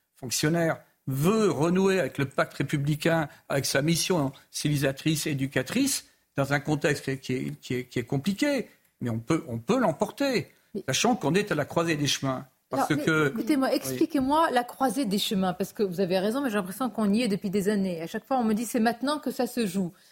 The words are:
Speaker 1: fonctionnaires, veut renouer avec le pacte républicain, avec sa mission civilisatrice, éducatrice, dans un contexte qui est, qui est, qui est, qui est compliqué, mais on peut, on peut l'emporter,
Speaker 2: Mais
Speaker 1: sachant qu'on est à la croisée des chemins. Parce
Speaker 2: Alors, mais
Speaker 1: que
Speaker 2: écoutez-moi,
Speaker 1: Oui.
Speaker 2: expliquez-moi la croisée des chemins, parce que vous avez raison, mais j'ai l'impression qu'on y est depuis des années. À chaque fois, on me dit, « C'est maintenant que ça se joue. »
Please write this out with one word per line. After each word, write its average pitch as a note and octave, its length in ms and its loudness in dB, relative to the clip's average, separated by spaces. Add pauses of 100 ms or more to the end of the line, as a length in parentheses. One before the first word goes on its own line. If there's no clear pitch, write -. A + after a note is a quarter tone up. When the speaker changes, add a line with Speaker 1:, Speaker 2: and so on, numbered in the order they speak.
(160)
Speaker 1:
fonctionnaires, D#3 680 0 (260)
veut F3+ 420 2
renouer F3+ 500 4
avec C3+ 180 -2
le C#3 80 0
pacte - 320 -2
républicain, D3+ 720 0 (180)
avec C#3 180 0
sa C#3 160 0
mission D#3+ 500 2 (200)
civilisatrice, D3 760 0
éducatrice, C#3 800 -2 (280)
dans C#3 160 0
un C#3+ 80 2
contexte D3 460 0
qui C3+ 60 -2
est, C3+ 80 -4
qui - 160 -4
est, C#3+ 160 -4 (100)
qui - 140 -6
est, B2+ 100 -4
qui - 140 -6
est A#2+ 60 0
compliqué, G3+ 640 0 (320)
mais B2 80 -2
on A2+ 100 -2
peut, D#3+ 280 -2
on A#2 120 -6
peut G3+ 200 0
l'emporter, G#3+ 720 0 (240)
Speaker 2:
Mais G3 120 -8
Speaker 1:
sachant G#3+ 280 2
qu'on D3 200 0
est G#3 160 0
à E3+ 40 0
la D3 100 0
croisée E3 300 0
des D3 120 0
chemins. C3 400 -4 (220)
Parce B3 220 0
Speaker 2:
Alors, D#3 80 2
mais D4 60 -4
Speaker 1:
que D#3 240 4
Speaker 2:
écoutez-moi, C4+ 400 0
Speaker 1:
Oui. A#3+ 60 2
Speaker 2:
expliquez-moi D4 760 0
la B3 120 2
croisée C4 420 -2
des G3+ 120 0
chemins, F#3+ 360 0
parce F#3 200 -6
que - 80 -6
vous F#3 200 -2
avez F#3 180 2
raison, A3 220 0
mais C#4 80 -2
j'ai G#3 80 -2
l'impression G#3 320 -4
qu'on G#3 220 0
y A3+ 120 2
est B3 40 0
depuis G3 220 -2
des F#3+ 180 0
années. F#3+ 340 0
À E3 60 -6
chaque - 180 -8
fois, C4+ 120 0
on B3 60 2
me A3 100 2
dit, « A3+ 140 -2
C'est B3 120 0
maintenant A#3+ 400 0
que C4+ 120 -4
ça A#3+ 160 -2
se A#3+ 180 -2
joue. » F3+ 260 -2 (200)